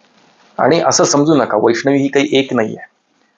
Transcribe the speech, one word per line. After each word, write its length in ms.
आणि 240
असं 180
समजू 300
नका, 280
वैष्णवी 360
ही 100
काही 240
एक 220
नाहीये. 320